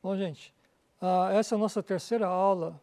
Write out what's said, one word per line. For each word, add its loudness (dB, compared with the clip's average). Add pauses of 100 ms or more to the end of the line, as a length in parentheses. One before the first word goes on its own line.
(180)
Gente, -6 (480)
ah, 2
essa 2
é 0
a 0
nossa -2
terceira -2
aula, 0